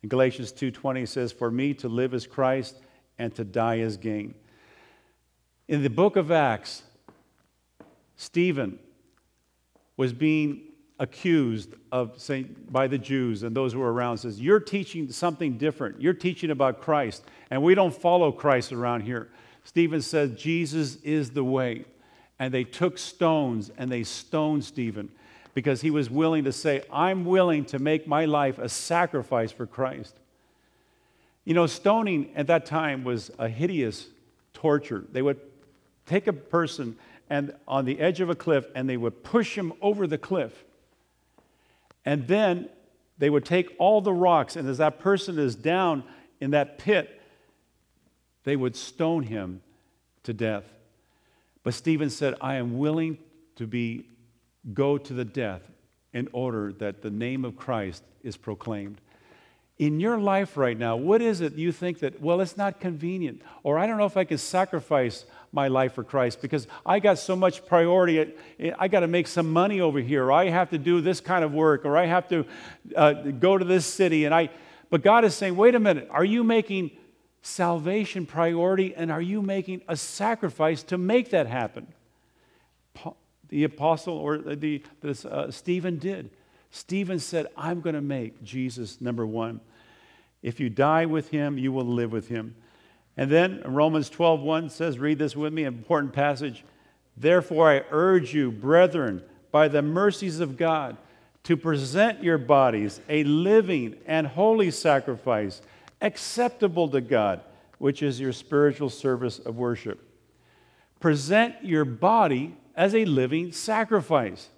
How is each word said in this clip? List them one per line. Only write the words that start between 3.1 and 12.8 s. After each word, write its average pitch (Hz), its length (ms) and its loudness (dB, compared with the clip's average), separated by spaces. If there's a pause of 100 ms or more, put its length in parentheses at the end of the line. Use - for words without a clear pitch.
and 117 160 -8
to 117 80 -8
die 113 360 -2
is 110 180 -4
gain." 107 360 -8 (1300)
In 147 160 0
the 135 60 2
book 175 260 2
of 165 160 0
Acts, 135 520 0 (1300)
Stephen 143 640 -2 (1200)
was 127 160 0
being 151 480 0 (360)
accused 131 760 0 (160)
of 123 300 -4
saying, 131 340 -8 (140)
by 131 180 2